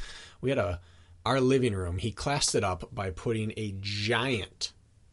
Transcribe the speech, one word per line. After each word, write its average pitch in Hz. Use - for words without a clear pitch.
we 127
had 131
a, 90
our 131
living 127
room, 92
he 107
classed -
it 104
up 92
by 98
putting 110
a 107
giant, 104